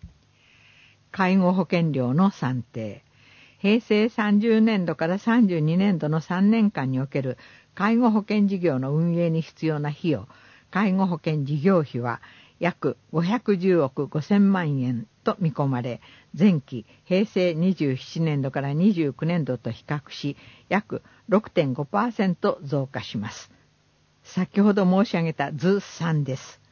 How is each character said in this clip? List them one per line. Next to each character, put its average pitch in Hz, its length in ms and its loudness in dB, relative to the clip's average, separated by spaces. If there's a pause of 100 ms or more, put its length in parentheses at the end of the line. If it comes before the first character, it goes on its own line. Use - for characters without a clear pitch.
(1120)
介 185 240 2
護 180 160 4
保 185 180 0
険 170 220 2
料 127 220 0
の 190 160 4
算 127 320 -4
定。 107 420 -12 (540)
平 214 240 2
成 214 260 2
三 208 320 0
十 220 220 4
年 214 240 2
度 160 100 -4
か 160 100 -2
ら 185 120 0
三 233 300 4
十 170 120 0
二 160 160 2
年 190 220 2
度 151 100 -2
の 156 120 0
三 185 300 0
年 220 200 2
間 131 200 -4
に 131 80 -2
お 135 80 -2
け 143 140 -4
る 127 160 -4 (380)
介 226 240 0
護 240 120 4
保 214 100 2
険 202 260 0
事 196 120 -2
業 160 200 2
の 135 160 -2
運 170 220 0
営 170 120 2
に 160 140 0
必 - 240 -8
要 151 120 0
な 147 120 -4
費 151 220 -2
用、 104 160 -4 (420)
介 190 220 0
護 190 140 2
保 175 180 -4
険 151 200 -2
事 143 160 -2
業 180 220 4
費 127 180 -6
は 120 200 -6 (380)
約 170 380 -4 (160)
五 160 100 0
百 202 340 0
十 180 220 2
億 139 300 -2
五 151 120 -4
千 202 320 2
万 151 280 -2
円 123 260 -4 (160)
と 214 160 -2
見 160 140 0
込 139 160 -2
ま 123 140 -2
れ、 120 180 -8 (360)
前 170 240 4
期 117 240 -12 (200)
平 190 220 0
成 180 280 0
二 175 200 0
十 139 220 0
七 - 240 -8
年 151 220 0
度 131 80 -4
か 143 100 -4
ら 139 120 -4
二 180 200 2
十 160 200 -2
九 - 120 -8
年 165 200 0
度 123 120 -4
と 117 140 -8
比 - 160 -12
較 - 240 -6
し、 - 260 -8 (320)
約 180 340 -4 (260)
六 208 200 0
点 143 260 0
五 147 100 -6
パ 202 220 -2
ー 247 40 -4
セ 220 160 -2
ン 175 80 0
ト - 300 -2
増 139 240 -4
加 127 140 -10
し - 160 -10
ま 104 120 -8
す。 - 220 -18 (720)
先 - 380 -2
ほ 208 120 4
ど 202 100 2
申 185 240 4
し - 80 -4
上 165 60 0
げ 160 100 -2
た 143 200 -6
図 180 260 0
三 160 460 -4
で 127 120 -6
す。 - 240 -18 (120)